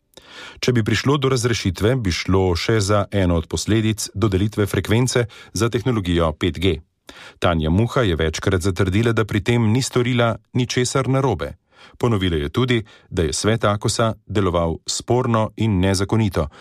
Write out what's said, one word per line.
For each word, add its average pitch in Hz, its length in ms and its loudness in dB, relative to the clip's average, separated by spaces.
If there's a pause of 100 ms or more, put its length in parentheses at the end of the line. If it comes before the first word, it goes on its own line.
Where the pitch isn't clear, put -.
(600)
Če 123 120 0
bi 113 120 2
prišlo 123 320 2
do 135 160 0
razrešitve, 113 640 0
bi 98 160 -2
šlo 92 440 2
še 113 240 0
za 101 300 0
eno 90 300 2
od - 80 -8
posledic 107 680 0
dodelitve 101 520 0
frekvence 117 580 0 (280)
za 104 180 0
tehnologijo 87 600 0
pet 85 260 -4
G. 85 180 0 (640)
Tanja 80 320 0
Muha 117 320 2
je 87 140 0
večkrat 80 440 -2
zatrdila, 101 520 0
da 110 120 0
pri 104 160 -2
tem 117 320 0
ni 131 100 2
storila 120 540 0 (160)
ničesar 123 560 -2
narobe. 117 460 -2 (440)
Ponovila 95 380 0
je 73 120 -2
tudi, 120 360 0 (240)
da 90 140 -2
je 76 100 0
svet 107 320 0
Akosa 110 480 0 (140)
deloval 85 500 0 (100)
sporno 117 720 0
in 107 240 2
nezakonito, 95 680 0 (120)